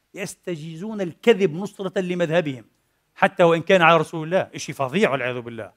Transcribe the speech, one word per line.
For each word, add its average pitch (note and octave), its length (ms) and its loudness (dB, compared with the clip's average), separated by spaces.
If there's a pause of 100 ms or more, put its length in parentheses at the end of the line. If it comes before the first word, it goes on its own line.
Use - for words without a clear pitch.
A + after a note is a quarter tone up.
(140)
يستجيزون F3 840 -10
الكذب F#3+ 540 0
نصرة G3 460 -8
لمذهبهم E3+ 640 -2 (500)
حتى - 280 2
وإن E3 200 4
كان F#3 200 4
على E3 140 8
رسول D#3+ 300 -2
الله. D#3+ 280 -2
إشي - 180 -12
فظيع C#3+ 380 -2
والعياذ B2 300 -4
بالله. A2+ 360 -12